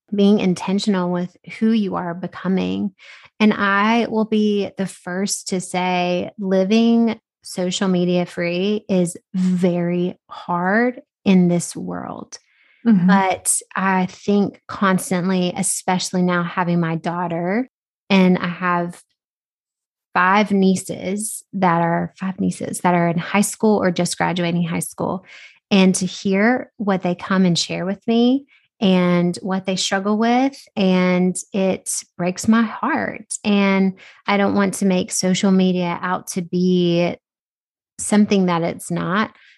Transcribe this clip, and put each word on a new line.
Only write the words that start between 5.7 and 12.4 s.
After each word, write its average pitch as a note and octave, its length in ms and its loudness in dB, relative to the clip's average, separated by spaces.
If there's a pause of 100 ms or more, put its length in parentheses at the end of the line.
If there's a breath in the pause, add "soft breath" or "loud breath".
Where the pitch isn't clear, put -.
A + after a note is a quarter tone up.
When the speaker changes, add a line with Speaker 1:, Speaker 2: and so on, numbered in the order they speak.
Speaker 1:
living A3 800 2 (260)
social F#3 440 -4
media F3+ 380 2
free F3+ 640 -4
is F3+ 280 0 (180)
very F3+ 840 0 (100)
hard G3+ 760 -2 (220)
in F#3 240 6
this F3 280 -2
world. - 640 -10 (480)